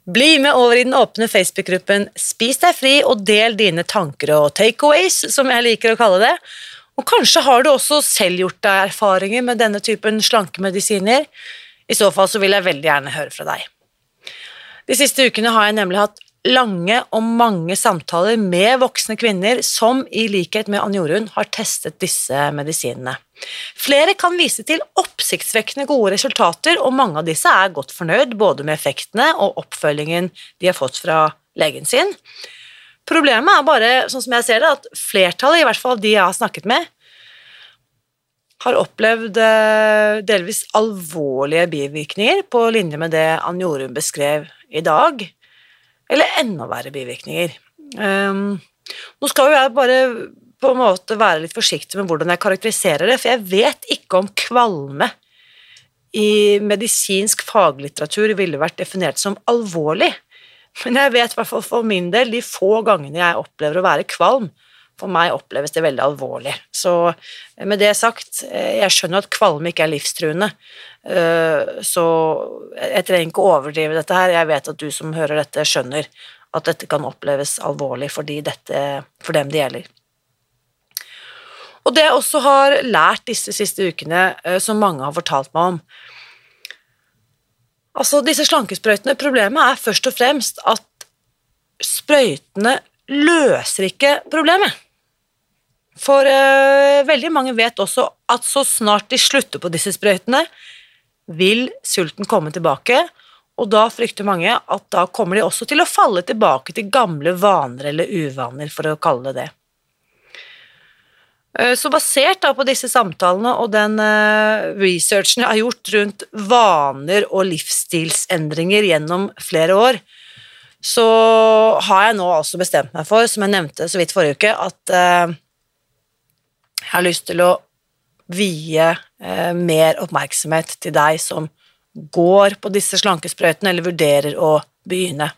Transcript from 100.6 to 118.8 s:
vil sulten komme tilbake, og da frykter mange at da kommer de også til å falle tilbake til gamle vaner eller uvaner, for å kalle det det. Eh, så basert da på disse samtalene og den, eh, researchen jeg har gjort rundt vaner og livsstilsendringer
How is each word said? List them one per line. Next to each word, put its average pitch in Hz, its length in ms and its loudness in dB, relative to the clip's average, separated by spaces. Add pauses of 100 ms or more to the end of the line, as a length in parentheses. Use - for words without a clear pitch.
vil 196 420 0 (140)
sulten 180 420 -4
komme 160 240 0
tilbake, 180 580 0 (500)
og 220 120 -4
da 214 200 4
frykter 226 340 -6
mange 185 240 0
at 202 420 -4
da 185 160 0
kommer 180 300 -4
de 220 80 2
også 214 240 -4
til 294 120 0
å 339 60 2
falle 339 360 2
tilbake 214 500 0
til 208 180 -6
gamle 175 460 0
vaner 147 560 0
eller 160 160 -2
uvaner, 139 640 -6
for 156 120 -10
å 156 120 -2
kalle 135 360 -2
det 127 120 -6
det. - 60 -12 (2000)
Eh, 247 180 2
så 294 160 -4
basert 311 480 2
da 285 140 2
på 269 100 -2
disse 254 240 -2
samtalene 202 720 0
og 226 100 -2
den, 214 300 0
eh, 214 800 2
researchen 190 640 2
jeg 240 60 0
har 220 100 2
gjort 226 320 -4
rundt 208 300 -2 (100)
vaner 190 1000 2
og 190 160 0
livsstilsendringer 165 1400 -2